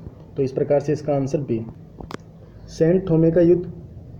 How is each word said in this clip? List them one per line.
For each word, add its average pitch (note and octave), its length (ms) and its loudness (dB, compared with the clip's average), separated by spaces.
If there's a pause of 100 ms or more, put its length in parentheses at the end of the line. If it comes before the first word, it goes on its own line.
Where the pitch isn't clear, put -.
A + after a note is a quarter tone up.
(360)
तो C#3+ 60 0
इस B2+ 100 -2
प्रकार C#3+ 280 2
से D3+ 120 -2
इसका C#3+ 220 -2
आंसर C#3 240 -2
बी। A#2 280 -4 (1040)
सेंट F3+ 420 2
थोमे D#3+ 200 4
का E3+ 100 4
युद्ध F3 320 4 (480)